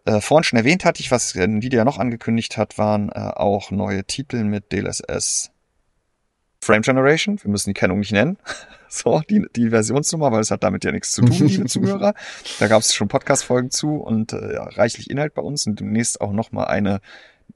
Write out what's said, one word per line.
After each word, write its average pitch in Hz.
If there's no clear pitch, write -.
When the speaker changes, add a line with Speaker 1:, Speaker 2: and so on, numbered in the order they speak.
Speaker 1:
äh, 107
vorhin 160
schon -
erwähnt 143
hatte 170
ich, -
was -
Nvidia 110
noch 135
angekündigt 113
hat, -
waren, 104
äh, -
auch 101
neue 98
Titel 123
mit 104
D 92
L 98
S -
S -
Frame 107
Generation. 131
Wir 104
müssen 101
die 98
Kennung 98
nicht 101
nennen. 131
<laughs> -
So, 123
die, 208
die 117
Versionsnummer, 123
weil 110
es 110
hat 95
damit 98
ja 92
nichts -
zu -
tun, 135
liebe 190
Speaker 2:
<laughs> -
Speaker 1:
Zuhörer. 196
Da 107
gab's 110
schon 101
Podcast-Folgen 127
zu 151
und, 110
äh, -
ja, -
reichlich -
Inhalt 143
bei -
uns 143
und 104
demnächst 107
auch 104
noch 107
mal 98
eine, 98